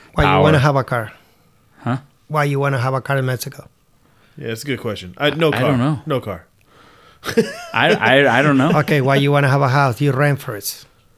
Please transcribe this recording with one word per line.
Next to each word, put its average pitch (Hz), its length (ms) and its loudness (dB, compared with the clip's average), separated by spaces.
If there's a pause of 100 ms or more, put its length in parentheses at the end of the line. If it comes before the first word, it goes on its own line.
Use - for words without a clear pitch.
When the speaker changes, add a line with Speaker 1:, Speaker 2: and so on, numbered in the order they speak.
(140)
Speaker 1:
Why 151 100 0
Speaker 2:
power. 95 140 4
Speaker 1:
you 95 60 4
wanna 156 140 4
have 139 180 2
a 127 80 0
car? 113 280 -6 (680)
Speaker 2:
Huh? 127 200 -6 (300)
Speaker 1:
Why 151 160 -2
you 139 160 -2
wanna 139 180 0
have 131 160 -2
a 131 60 -2
car 139 180 -2
in 131 80 -2
Mexico? 131 420 -8 (680)
Speaker 3:
Yeah, 127 120 -10
it's 113 140 -8
a 143 40 -14
good 131 140 -6
question. 95 380 -10
I, 143 120 0
no 156 180 0
Speaker 2:
I 139 100 -2
Speaker 3:
car. 127 120 0
Speaker 2:
don't 131 80 2
know. 135 280 0
Speaker 3:
No 135 140 -2
car. 92 260 -10 (760)
<laughs> - 140 -4 (380)
Speaker 2:
I, 147 200 2
I, 127 440 4
I 139 40 2
don't 147 160 4
know. 147 220 2
Speaker 1:
Okay, 147 200 0
why 139 160 2
you 143 160 2
wanna 143 160 2
have 139 140 2
a 135 60 2
house? 135 320 2
You 143 120 2
rent 143 280 0
for 110 160 -12
it. - 280 -12 (340)